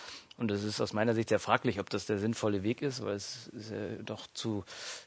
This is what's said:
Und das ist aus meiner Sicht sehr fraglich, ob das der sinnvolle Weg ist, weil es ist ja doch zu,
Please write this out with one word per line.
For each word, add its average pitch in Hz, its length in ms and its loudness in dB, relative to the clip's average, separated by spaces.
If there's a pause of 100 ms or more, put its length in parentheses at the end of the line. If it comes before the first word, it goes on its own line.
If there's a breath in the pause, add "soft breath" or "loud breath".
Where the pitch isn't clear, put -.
(360 loud breath)
Und 117 140 2
das 101 140 2
ist 107 160 0
aus 113 140 0
meiner 110 200 4
Sicht 113 140 2
sehr 107 100 6
fraglich, 110 400 2
ob 98 120 -4
das 104 160 -2
der 107 120 2
sinnvolle 104 460 2
Weg 117 180 0
ist, 127 220 -2
weil 101 100 0
es - 320 -8 (100)
ist 110 140 -8
ja 104 340 -4
doch 107 300 -8
zu, 104 300 -2 (420 loud breath)